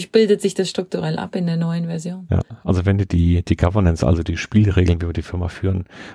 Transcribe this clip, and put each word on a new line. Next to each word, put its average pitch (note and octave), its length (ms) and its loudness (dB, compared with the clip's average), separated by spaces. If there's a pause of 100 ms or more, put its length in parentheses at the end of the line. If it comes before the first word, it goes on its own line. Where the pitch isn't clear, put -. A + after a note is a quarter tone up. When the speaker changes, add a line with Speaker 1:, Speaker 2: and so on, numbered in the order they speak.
Speaker 1:
bildet G#3 340 4
sich G3 140 -2
das F#3 160 -2
strukturell E3 480 -4
ab - 180 -6
in F3+ 120 -2
der E3 100 -2
neuen E3 300 -2
Version? E3+ 420 -8
Speaker 2:
Ja, F2+ 120 2 (220)
also F2+ 220 0
wenn G2 140 2
du F#2+ 80 -2
die, E2+ 360 2
die - 120 0
Governance, F2 500 2
also E2 160 2
die E2+ 160 -4
Spielregeln, F2+ 640 2
wie F2 60 -4
wir E2+ 60 -4
die E2 100 -4
Firma F2 240 -4
führen, F#2 380 -4 (300)